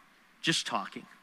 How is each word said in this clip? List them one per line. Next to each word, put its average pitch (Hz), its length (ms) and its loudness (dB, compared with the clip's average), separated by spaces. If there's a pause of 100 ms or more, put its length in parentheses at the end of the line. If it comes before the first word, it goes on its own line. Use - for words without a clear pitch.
(420)
just - 240 4
talking. - 400 -4 (160)